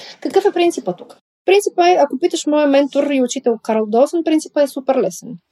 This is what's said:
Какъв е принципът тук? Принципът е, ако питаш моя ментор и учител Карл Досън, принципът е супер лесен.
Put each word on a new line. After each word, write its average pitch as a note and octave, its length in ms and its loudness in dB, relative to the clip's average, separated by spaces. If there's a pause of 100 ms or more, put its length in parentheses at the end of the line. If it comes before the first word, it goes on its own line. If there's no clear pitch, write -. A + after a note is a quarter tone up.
(220)
Какъв E4+ 240 0
е G4 60 2
принципът E4 460 -2
тук? - 200 -20 (280)
Принципът F4+ 420 2
е, F4+ 120 4
ако C#4+ 200 0
питаш F4 280 -2
моя D4 200 2
ментор C#4 440 2
и C4+ 120 0
учител A#3+ 400 -2
Карл A3 220 -2
Досън, C#4+ 380 0
принципът D#4 400 0
е C#4 40 2
супер C4+ 280 -4
лесен. F3+ 420 -6 (140)